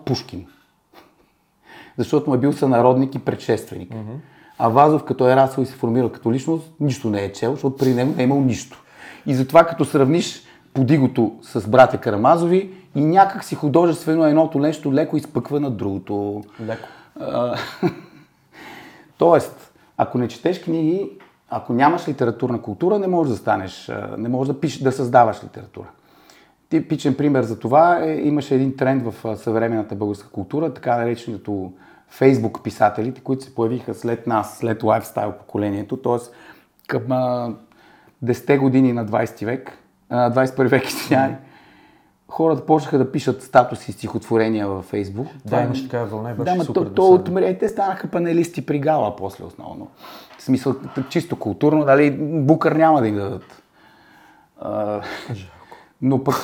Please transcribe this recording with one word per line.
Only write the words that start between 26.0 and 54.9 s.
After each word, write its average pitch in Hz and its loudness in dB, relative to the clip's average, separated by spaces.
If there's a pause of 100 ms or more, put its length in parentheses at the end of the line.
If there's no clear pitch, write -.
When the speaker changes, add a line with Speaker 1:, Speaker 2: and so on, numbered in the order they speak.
Speaker 1:
Типичен 151 0
пример 143 2
за 110 -4
това 160 4
е, 156 -2
имаше 147 0
един 131 2
тренд 135 0
в, - -14
а, 110 -4
съвременната 110 -2
българска 101 -6
култура, 139 -4
така 120 -2
нареченото 104 -6 (460)
Facebook 127 4
писателите, 113 0
които 131 -4
се - -20
появиха 117 -2
след 117 -6
нас, 110 -2
след 113 -4
лайфстайл 107 0
поколението, 104 -6
тоест 120 -4 (540)
към, 127 -4 (100)
а, 123 -4 (720)
десетте 123 0
години 131 2
на 120 -4
двайсети 104 -4
век, 127 -8 (380)
а, 120 2
двайсет 131 0
и - -10
първи 131 2
век, 135 2
извинявай, 135 0
Speaker 2:
Мгм. - -8 (880)
Speaker 1:
хората 160 0
почнаха 151 2
да 131 0
пишат 135 -4
статуси - 2
и 98 -10
стихотворения 110 -2
във 95 -8
Facebook. 101 -6 (100)
Speaker 2:
Да, 135 -20
Speaker 1:
Това 120 0
е 120 0
Speaker 2:
имаше 120 -4
такава 120 -6
вълна 107 -8
и 117 -8
Speaker 1:
Да, 110 -6
Speaker 2:
беше 180 0
Speaker 1:
ма 170 -2
Speaker 2:
супер 147 -2
Speaker 1:
то, 131 -4
то 95 -12
Speaker 2:
досадно. 185 8
Speaker 1:
отмре-, 185 0
те 220 -2
станаха 196 -4
панелисти 170 -2
при 147 -2
гала 139 -2
после 95 -12
основно. - -16 (500)
В - -20
смисъл, 131 0 (200)
т-, 131 -4
чисто - -4
културно, 151 2
дали, 143 6 (100)
Букър 151 2
няма 156 4
да 113 2
им 104 -2
дадат. 98 -8 (960)
А, 104 -4 (280)